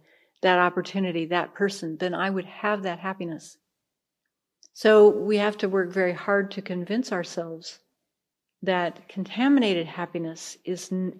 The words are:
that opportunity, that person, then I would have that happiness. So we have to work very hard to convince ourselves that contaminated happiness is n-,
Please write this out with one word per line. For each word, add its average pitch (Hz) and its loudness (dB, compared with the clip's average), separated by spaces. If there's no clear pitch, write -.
that 180 6
opportunity, 180 0
that 170 -2
person, 190 -4
then 180 -2
I 180 -2
would 190 -4
have 208 -4
that 175 -4
happiness. 175 -10
So 214 8
we 208 2
have 208 0
to 202 -2
work 185 0
very 185 0
hard 196 0
to 196 -10
convince 190 -4
ourselves 165 -8
that 180 -2
contaminated 208 2
happiness 165 -8
is 180 -8
n-, 185 -2